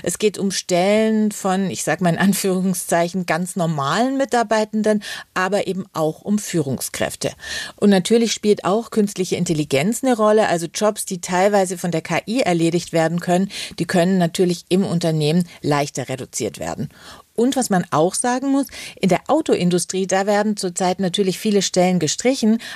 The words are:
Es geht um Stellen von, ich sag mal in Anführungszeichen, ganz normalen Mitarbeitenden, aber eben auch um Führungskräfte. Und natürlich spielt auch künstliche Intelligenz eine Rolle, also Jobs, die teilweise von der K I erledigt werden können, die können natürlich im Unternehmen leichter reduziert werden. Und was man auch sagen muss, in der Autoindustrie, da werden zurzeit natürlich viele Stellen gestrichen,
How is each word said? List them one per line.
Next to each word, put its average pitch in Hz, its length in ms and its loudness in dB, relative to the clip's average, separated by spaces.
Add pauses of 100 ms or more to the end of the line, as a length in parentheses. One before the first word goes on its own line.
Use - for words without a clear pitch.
Es - 160 -4
geht 208 200 0
um 196 120 -2
Stellen 214 840 2
von, 190 360 -2
ich 110 140 -6
sag 147 160 -2
mal 170 140 2
in - 60 -2
Anführungszeichen, 185 1040 0
ganz 170 320 -4
normalen 165 580 0
Mitarbeitenden, 220 880 0 (300)
aber 190 340 0
eben 185 240 -6
auch 160 300 -2
um 208 180 -2
Führungskräfte. - 960 -4 (420)
Und 202 140 4
natürlich 208 420 4
spielt 208 320 2
auch 220 280 -2
künstliche 196 440 0
Intelligenz 160 680 0
eine 254 100 4
Rolle, 214 320 4
also 170 260 -2
Jobs, 214 300 0
die 185 160 -8
teilweise 185 580 2
von 175 140 -4
der 160 100 -2
K 160 240 -2
I 247 180 0
erledigt 170 500 0
werden 165 260 2
können, 180 300 0 (280)
die 170 80 -2
können 185 320 2
natürlich 175 520 0
im 185 160 2
Unternehmen 160 460 0 (280)
leichter 143 480 -2
reduziert 123 500 -6
werden. 82 300 -6 (460)
Und 247 200 0
was 240 160 -2
man 180 180 2
auch 160 240 2
sagen 254 380 -2
muss, 277 160 0 (340)
in 190 80 2
der 180 180 2
Autoindustrie, 185 800 0
da 190 220 0
werden 208 280 2
zurzeit 185 440 -2
natürlich 185 400 0
viele 202 240 2
Stellen 180 340 2
gestrichen, 226 640 2 (160)